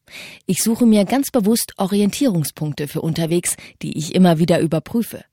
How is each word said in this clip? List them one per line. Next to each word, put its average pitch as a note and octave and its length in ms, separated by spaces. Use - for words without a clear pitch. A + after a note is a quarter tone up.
Ich - 180
suche A3+ 220
mir G#3+ 180
ganz C4+ 260
bewusst A3+ 460
Orientierungspunkte F3+ 1120
für - 120
unterwegs, E3 560
die - 160
ich D#3 160
immer F3 280
wieder F3 180
überprüfe. D#3+ 760